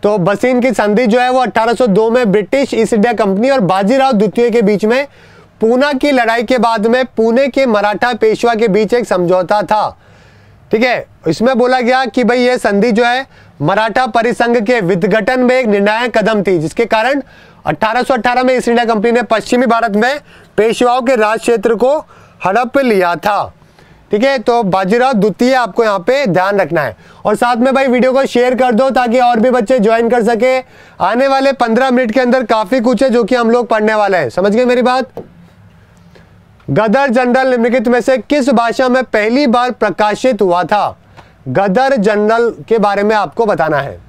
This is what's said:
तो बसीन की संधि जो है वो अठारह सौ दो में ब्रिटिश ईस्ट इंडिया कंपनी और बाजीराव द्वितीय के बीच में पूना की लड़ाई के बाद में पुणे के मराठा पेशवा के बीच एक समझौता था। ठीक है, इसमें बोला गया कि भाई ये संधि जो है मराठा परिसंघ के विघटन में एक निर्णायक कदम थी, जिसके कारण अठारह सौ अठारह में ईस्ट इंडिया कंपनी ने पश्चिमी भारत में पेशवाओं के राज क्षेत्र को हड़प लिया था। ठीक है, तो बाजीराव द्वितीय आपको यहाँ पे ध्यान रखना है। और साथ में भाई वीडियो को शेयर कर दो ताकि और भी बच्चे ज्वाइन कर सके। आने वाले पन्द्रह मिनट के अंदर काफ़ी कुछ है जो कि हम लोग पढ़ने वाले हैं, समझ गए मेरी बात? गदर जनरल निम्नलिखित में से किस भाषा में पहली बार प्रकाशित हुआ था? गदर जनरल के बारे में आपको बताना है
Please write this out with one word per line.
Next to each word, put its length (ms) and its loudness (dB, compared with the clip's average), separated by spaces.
तो 160 0
बसीन 420 0
की 120 0
संधि 340 0
जो 140 2
है 100 0
वो 100 0
अठारह 320 0
सौ 140 0
दो 240 2
में 220 0
ब्रिटिश 420 0
ईस्ट 200 0
इंडिया 180 0
कंपनी 380 0
और 100 0
बाजीराव 520 0
द्वितीय 380 0
के 120 0
बीच 220 0
में 220 0
पूना 320 0
की 180 0
लड़ाई 320 2
के 160 0
बाद 280 0
में 200 0
पुणे 420 0
के 180 0
मराठा 460 0
पेशवा 420 0
के 140 0
बीच 260 0
एक 100 0
समझौता 580 0
था। 360 -4
ठीक 120 0
है, 240 -2
इसमें 300 0
बोला 220 2
गया 240 0
कि 200 -2
भाई 160 0
ये 180 2
संधि 340 0
जो 120 2
है 220 -2
मराठा 440 0
परिसंघ 500 0
के 140 2
विघटन 600 0
में 160 2
एक 100 0
निर्णायक 520 0
कदम 240 0
थी, 160 0
जिसके 280 -2
कारण 360 -2
अठारह 360 -2
सौ 120 0
अठारह 280 0
में 140 2
ईस्ट 120 -2
इंडिया 160 2
कंपनी 280 0
ने 100 0
पश्चिमी 440 0
भारत 300 0
में 240 0
पेशवाओं 460 0
के 140 0
राज 220 0
क्षेत्र 360 0
को 300 0
हड़प 320 0
लिया 380 0
था। 380 -4
ठीक 140 0
है, 140 0
तो 240 0
बाजीराव 500 0
द्वितीय 420 0
आपको 300 0
यहाँ 140 0
पे 280 -2
ध्यान 340 0
रखना 200 -2
है। 160 -6
और 120 0
साथ 200 0
में 180 0
भाई 120 2
वीडियो 260 2
को 140 0
शेयर 280 0
कर 180 0
दो 180 2
ताकि 280 0
और 220 2
भी 100 2
बच्चे 280 0
ज्वाइन 320 2
कर 140 0
सके। 340 0
आने 280 0
वाले 240 0
पन्द्रह 380 0
मिनट 200 0
के 100 0
अंदर 240 0
काफ़ी 360 0
कुछ 220 0
है 80 2
जो 140 2
कि 100 -2
हम 160 0
लोग 180 0
पढ़ने 260 0
वाले 240 0
हैं, 120 -2
समझ 220 0
गए 120 0
मेरी 180 0
बात? 280 -2
गदर 400 0
जनरल 400 0
निम्नलिखित 380 0
में 120 2
से 180 0
किस 320 -2
भाषा 380 0
में 160 0
पहली 420 0
बार 240 0
प्रकाशित 720 -2
हुआ 220 0
था? 340 -2
गदर 480 0
जनरल 540 0
के 100 2
बारे 240 0
में 140 0
आपको 300 -2
बताना 320 0
है 200 -8